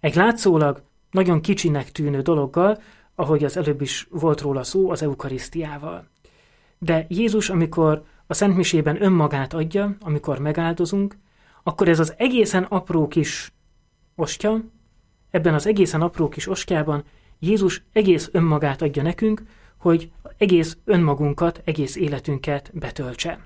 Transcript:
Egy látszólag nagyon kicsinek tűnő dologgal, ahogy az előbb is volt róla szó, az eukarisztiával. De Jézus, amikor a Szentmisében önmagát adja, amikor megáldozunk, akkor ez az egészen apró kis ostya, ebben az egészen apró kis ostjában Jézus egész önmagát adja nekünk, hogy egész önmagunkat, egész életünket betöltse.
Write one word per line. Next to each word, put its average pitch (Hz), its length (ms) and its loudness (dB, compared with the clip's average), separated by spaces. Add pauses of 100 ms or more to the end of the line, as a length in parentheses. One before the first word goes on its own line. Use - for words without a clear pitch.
Egy 151 140 -2
látszólag 170 680 2 (280)
nagyon 180 300 2
kicsinek 156 520 -2
tűnő 143 280 -2
dologgal, 165 600 0 (320)
ahogy 147 300 0
az 135 120 -2
előbb 147 240 -2
is - 300 -6
volt 156 300 0
róla 139 220 -4
szó, 185 280 0
az 160 120 -4
eukarisztiával. 147 1040 -8 (720)
De 160 300 0
Jézus, 208 420 0
amikor 160 540 2 (220)
a - 80 -6
Szentmisében 175 680 2
önmagát 151 520 2
adja, 196 460 -2
amikor 147 380 -4
megáldozunk, 170 760 -2 (460)
akkor 170 260 0
ez 165 100 6
az 160 180 0
egészen 226 460 2
apró 175 460 0
kis - 440 -4 (600)
ostya, 214 460 -2 (680)
ebben 160 240 2
az 151 120 0
egészen 196 360 2
apró 170 260 0
kis - 200 -8
ostjában 151 560 -2 (340)
Jézus 190 440 0 (100)
egész 190 400 4
önmagát 151 500 0
adja 143 200 -2
nekünk, 214 400 -2 (340)
hogy 165 340 0 (260)
egész 175 480 2
önmagunkat, 156 800 0
egész 151 320 -4
életünket 143 800 -4
betöltse. 131 720 -8